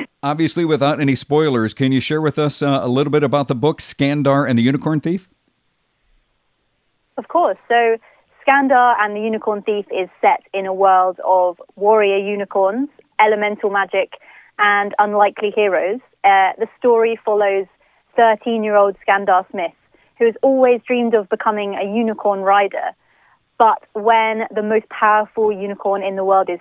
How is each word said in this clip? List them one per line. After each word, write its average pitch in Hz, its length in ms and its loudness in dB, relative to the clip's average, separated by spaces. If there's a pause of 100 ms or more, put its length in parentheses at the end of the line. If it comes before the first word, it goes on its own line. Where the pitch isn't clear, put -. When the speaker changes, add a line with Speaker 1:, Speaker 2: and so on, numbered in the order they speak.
(220)
Speaker 1:
obviously 151 440 -2
without 147 360 0
any 139 140 2
spoilers, 135 580 0
can 131 180 0
you 131 80 2
share 156 220 -2
with 151 160 -2
us, 151 240 -2
uh, 139 220 0
a 117 40 -4
little 139 240 0
bit 147 120 2
about 143 240 0
the 143 80 -2
book, 143 260 -2
Skandar 139 680 0
and 123 100 0
the 117 40 2
Unicorn 147 380 0
Thief? 175 280 -4 (1900)
Speaker 2:
Of 226 100 -12
course. 302 300 0 (100)
So, 233 300 2 (500)
Skandar 269 520 4
and 208 160 -2
the 214 60 -6
Unicorn 214 420 -4
Thief 208 280 -4
is 185 180 -6 (120)
set 196 220 2 (100)
in 196 140 -6
a 190 60 -6
world 185 520 2
of 180 340 0 (160)
warrior 202 420 2
unicorns, 202 720 -4 (300)
elemental 208 520 0
magic, 196 420 -2 (460)
and 202 400 0
unlikely 208 540 0
heroes. 196 460 0 (240)
Uh, 196 360 4
the 220 180 -4
story 226 480 2
follows 196 400 0 (500)
thirteen-year-old 214 800 2 (100)
Skandar 196 460 0
Smith, 175 220 -8 (440)
who 233 80 2
has 226 160 2
always 254 440 4
dreamed 240 280 0
of 208 160 0
becoming 208 460 -4
a 202 200 -6
unicorn 214 460 -2
rider. 196 500 0 (640)
But 220 260 2 (100)
when 220 600 0
the 214 80 -4
most 214 280 -2
powerful 214 600 0
unicorn 196 540 -4
in 196 140 -6
the 190 80 -4
world 190 240 2
is 180 120 -6